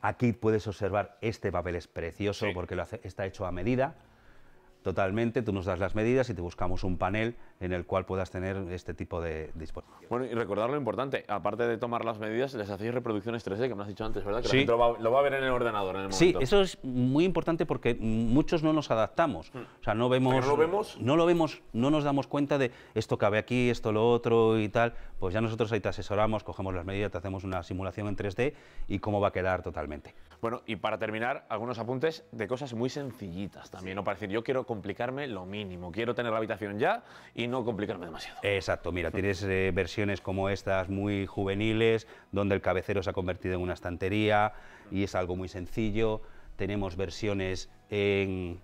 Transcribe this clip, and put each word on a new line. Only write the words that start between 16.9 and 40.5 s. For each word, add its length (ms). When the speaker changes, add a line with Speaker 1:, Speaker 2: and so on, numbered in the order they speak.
Speaker 1:
importante 420
porque 300
muchos 680
no 100
nos 200
adaptamos. 600
Speaker 2:
Hmm. 60
Speaker 1:
O 40
sea, 100
no 140
vemos, 260
Speaker 2:
¿Pero 120
no 60
lo 40
vemos? 440
Speaker 1:
no 160
lo 100
vemos, 340
no 180
nos 140
damos 240
cuenta 280
de 140
esto 240
cabe 200
aquí, 320
esto 220
lo 160
otro 520
y 80
tal. 260
Pues 160
ya 60
nosotros 320
ahí 80
te 80
asesoramos, 560
cogemos 280
las 140
medidas, 240
te 80
hacemos 240
una 220
simulación 420
en 80
tres 220
D 180
y 140
cómo 200
va 80
a 40
quedar 300
totalmente. 520
Speaker 2:
Bueno, 260
y 100
para 220
terminar, 500
algunos 320
apuntes 500
de 160
cosas 260
muy 160
sencillitas 840
también, 220
Speaker 1:
Sí. 20
Speaker 2:
¿no? 80
Para 100
decir, 160
yo 140
quiero 200
complicarme 600
lo 180
mínimo, 460
quiero 240
tener 160
la 80
habitación 400
ya 240
y 140
no 160
complicarme 420
demasiado. 380
Speaker 1:
Exacto, 480
mira, 180
tienes, 320
eh, 320
versiones 460
como 300